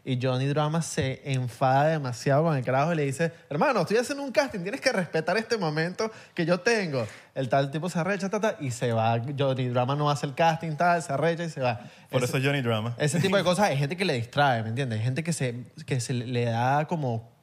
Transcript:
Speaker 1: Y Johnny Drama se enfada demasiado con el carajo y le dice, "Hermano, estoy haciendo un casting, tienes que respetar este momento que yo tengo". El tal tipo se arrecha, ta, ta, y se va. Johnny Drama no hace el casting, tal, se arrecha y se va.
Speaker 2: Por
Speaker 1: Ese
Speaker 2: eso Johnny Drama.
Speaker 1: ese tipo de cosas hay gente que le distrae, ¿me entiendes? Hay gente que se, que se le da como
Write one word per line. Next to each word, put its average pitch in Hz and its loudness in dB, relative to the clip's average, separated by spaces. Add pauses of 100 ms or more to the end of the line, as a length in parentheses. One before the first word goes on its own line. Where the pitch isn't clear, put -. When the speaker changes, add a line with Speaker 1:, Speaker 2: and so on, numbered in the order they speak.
Speaker 1:
Y 127 -2
Johnny 131 0
Drama 151 0
se 139 -4 (100)
enfada 131 2
demasiado 143 0
con 160 2
el 127 -2
carajo 135 2
y 170 0
le 151 0
dice, 165 -2 (180)
"Hermano, 220 2
estoy 180 0
haciendo 277 -2
un 277 -6
casting, 269 0
tienes 196 -6
que 269 4
respetar 175 0
este 226 0
momento 175 -2 (220)
que 170 0
yo 180 2
tengo". 175 0 (280)
El 135 -2
tal 139 2
tipo 160 -4
se 175 -2
arrecha, 190 -2
ta, 208 -2
ta, 214 0
y 139 -4
se 120 -2
va. 113 2 (160)
Johnny 131 0
Drama 123 2
no 147 2
hace 147 0
el 139 -8
casting, 165 2
tal, 175 2
se 160 -8
arrecha 165 0
y 165 -4
se 143 -8
va. 123 0 (300)
Speaker 2:
Por 127 2
Speaker 1:
Ese 120 0
Speaker 2:
eso 131 0
Johnny 139 2
Drama. 117 0
Speaker 1:
ese 151 0
tipo 190 2
de 185 2
cosas 180 4
hay 135 0
gente 143 -2
que 196 -4
le 165 0
distrae, 123 2
¿me 110 -4
entiendes? 117 -2
Hay 110 -2
gente 131 -2
que 170 -2
se, 123 -4 (200)
que 131 0
se 131 -4
le 120 -2
da 123 2
como 131 -4 (120)